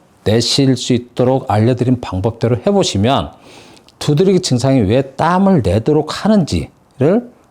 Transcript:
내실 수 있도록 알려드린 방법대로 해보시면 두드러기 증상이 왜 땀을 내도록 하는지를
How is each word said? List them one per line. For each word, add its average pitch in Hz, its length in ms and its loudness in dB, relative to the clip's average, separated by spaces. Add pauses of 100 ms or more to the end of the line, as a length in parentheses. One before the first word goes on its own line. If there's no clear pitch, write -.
(240)
내실 120 520 0
수 - 180 -2
있도록 123 540 -2
알려드린 120 520 0
방법대로 104 560 -2 (100)
해보시면 127 640 0 (680)
두드러기 180 420 2
증상이 135 400 0
왜 110 220 2
땀을 180 600 0
내도록 147 600 -2
하는지를 180 1080 -2 (200)